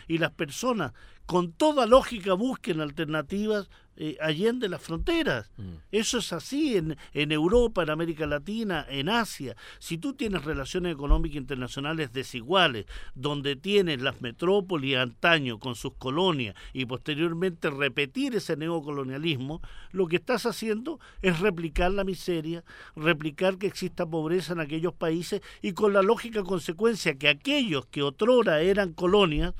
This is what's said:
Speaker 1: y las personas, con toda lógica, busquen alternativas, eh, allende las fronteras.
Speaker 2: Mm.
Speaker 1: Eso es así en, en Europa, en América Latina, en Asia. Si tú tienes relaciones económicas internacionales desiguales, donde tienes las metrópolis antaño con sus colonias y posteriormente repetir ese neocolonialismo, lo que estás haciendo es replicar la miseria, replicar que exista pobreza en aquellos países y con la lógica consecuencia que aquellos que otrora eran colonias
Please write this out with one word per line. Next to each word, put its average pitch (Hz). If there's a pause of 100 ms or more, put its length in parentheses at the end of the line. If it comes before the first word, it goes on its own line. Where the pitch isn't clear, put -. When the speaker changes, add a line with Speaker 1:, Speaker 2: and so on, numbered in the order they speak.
Speaker 1:
y 165
las 156
personas, 170 (340)
con 175
toda 294
lógica, 214
busquen 185
alternativas, 160 (280)
eh, 156
allende 202
las 170
fronteras. 170
Speaker 2:
Mm. 92 (160)
Speaker 1:
Eso 220
es 190
así 262
en, 160 (160)
en 147
Europa, 190
en 156
América 160
Latina, 160
en 139
Asia. 202 (240)
Si -
tú 269
tienes 190
relaciones 156
económicas 143
internacionales 139
desiguales, 127 (300)
donde 143
tienes 170
las 131
metrópolis 170
antaño 131
con 123
sus 131
colonias 135 (180)
y 131
posteriormente 165
repetir 143
ese 170
neocolonialismo, 147 (320)
lo 185
que 165
estás 220
haciendo 226 (220)
es 180
replicar 175
la 196
miseria, 170 (340)
replicar 156
que 196
exista 175
pobreza 160
en 170
aquellos 160
países 170 (200)
y 208
con 202
la 196
lógica 220
consecuencia 180
que 139
aquellos 170
que 147
otrora 208
eran 190
colonias 175